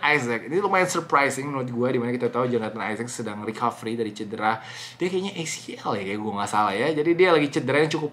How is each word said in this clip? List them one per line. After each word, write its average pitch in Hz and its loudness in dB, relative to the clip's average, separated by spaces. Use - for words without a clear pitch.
Isaac. 123 2
Ini 165 0
lumayan 185 2
surprising 143 2
menurut 131 -4
gue, 120 0
dimana 120 0
kita 123 -2
tahu 123 0
Jonathan 110 -2
Isaac 107 -4
sedang 107 -6
recovery 113 -4
dari 113 -4
cedera. 110 -2
Dia 175 0
kayaknya 190 -2
A 165 -4
C - -8
L 135 -2
ya, 98 -4
kayak 98 -4
gue 107 -4
nggak 101 -4
salah 104 2
ya. 123 2
Jadi 151 2
dia 180 6
lagi 156 6
cedera 135 2
yang 156 4
cukup 151 -2